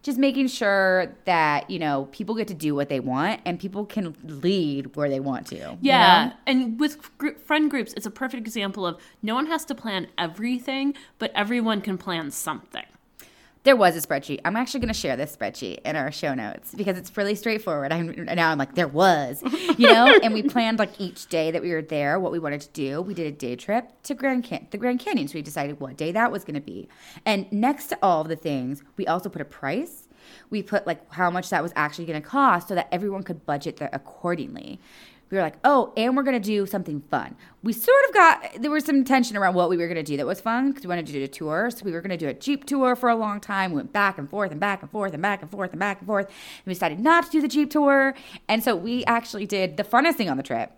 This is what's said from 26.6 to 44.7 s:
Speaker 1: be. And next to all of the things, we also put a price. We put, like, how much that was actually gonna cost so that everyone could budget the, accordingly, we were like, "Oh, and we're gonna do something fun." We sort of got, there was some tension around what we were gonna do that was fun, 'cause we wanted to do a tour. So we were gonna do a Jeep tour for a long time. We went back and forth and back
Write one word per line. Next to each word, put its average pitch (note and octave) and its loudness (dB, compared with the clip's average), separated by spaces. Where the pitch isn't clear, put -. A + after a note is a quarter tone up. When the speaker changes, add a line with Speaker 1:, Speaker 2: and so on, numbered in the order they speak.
Speaker 1:
be. F#2 -14
And G3 0
next A#3+ 0
to E4+ -4
all E3+ 4
of D#3+ -6
the D#3+ -4
things, C#3+ -4
we G3 -4
also F3 -2
put D3+ -8
a C#3+ -8
price. G3 -6
We G#3 -4
put, G3+ -2
like, E3 -6
how F3 0
much F3+ -6
that E3 0
was E3+ -4
actually D3+ -2
gonna D3+ -6
cost B3 2
so G3 -4
that F3 -2
everyone F#3+ -2
could E3 -10
budget D3 -4
the, - -8
accordingly, - -8
we F#3+ -2
were F#3+ 2
like, D#3 -2
"Oh, C4+ 6
and A#3+ 2
we're C#4+ 2
gonna B3+ 0
do G3+ 0
something E3+ -6
fun." - -4
We A3 -2
sort C5+ 6
of - -4
got, E4+ 6
there D4 -2
was D4+ 0
some C#4 4
tension B3 2
around F#3+ 2
what F3+ 4
we F3+ 2
were E3+ 0
gonna E3 -4
do D3 -4
that C#3 -2
was F#3 -4
fun, B3+ 0
'cause C4+ -8
we F#3 -10
wanted F3 -4
to D3 -10
do C#3 -4
a C3+ -6
tour. E3+ -2
So A#3 -12
we F#3+ -4
were E3 -6
gonna F#3 -6
do D#3 -4
a C3 -4
Jeep C#4 -4
tour B3+ 2
for B3 0
a A#3 6
long G#3 -2
time. G3 -2
We D#3+ -2
went - -4
back G3+ 2
and C#3+ -8
forth G3 -2
and D3+ -6
back G3 -2